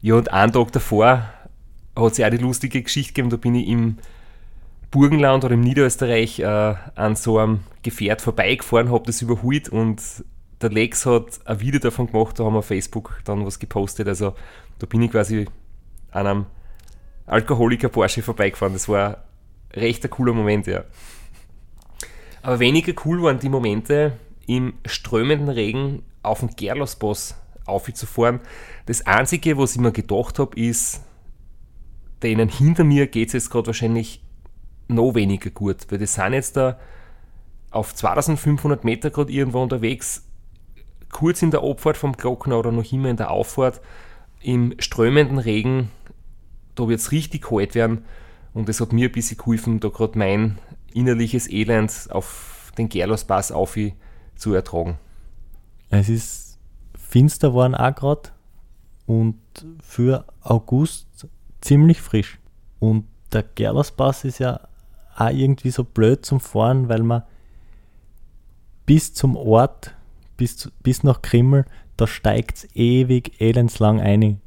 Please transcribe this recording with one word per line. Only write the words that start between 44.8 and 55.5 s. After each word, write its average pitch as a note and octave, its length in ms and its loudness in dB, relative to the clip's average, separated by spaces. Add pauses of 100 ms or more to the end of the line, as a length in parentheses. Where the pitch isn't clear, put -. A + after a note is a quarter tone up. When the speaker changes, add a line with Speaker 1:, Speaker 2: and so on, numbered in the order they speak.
Speaker 1:
Regen, A#2 520 0 (880)
da B2 100 -2
wird's A2+ 240 -2
richtig D3+ 320 -4
kalt G#2 320 -2
werden A2+ 300 0 (520)
und A2 140 -4
es G#2+ 100 -4
hat A#2 140 -2
mir B2 140 4
ein B2 40 -4
bisschen A2+ 240 -6
geholfen, A2+ 440 -2
da A2 80 -4
grad A2 280 -2
mein G#2 400 0 (380)
innerliches A#2 560 0
Elend G#2+ 600 0
auf - 680 -10
den A2+ 100 -2
Gerlospass F#2+ 640 -2
auf F#2 240 -4 (600)
zu G#2+ 180 -2
ertragen. E2+ 440 -4 (920)